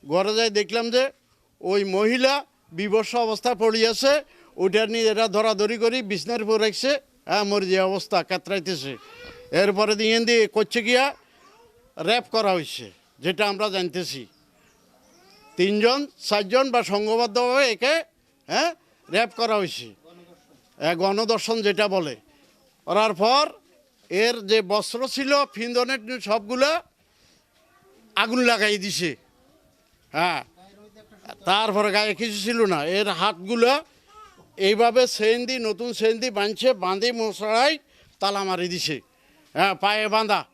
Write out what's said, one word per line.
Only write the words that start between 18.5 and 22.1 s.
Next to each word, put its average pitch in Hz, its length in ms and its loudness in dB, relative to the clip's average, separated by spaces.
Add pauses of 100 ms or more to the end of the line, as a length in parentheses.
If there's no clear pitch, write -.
র্যাপ 202 220 0 (100)
করা 220 200 0
হয়েছে, 135 280 -8 (880)
এ, 156 120 0 (120)
গণধর্ষণ 220 540 0 (100)
যেটা 202 200 0 (100)
বলে। 156 180 -2 (720)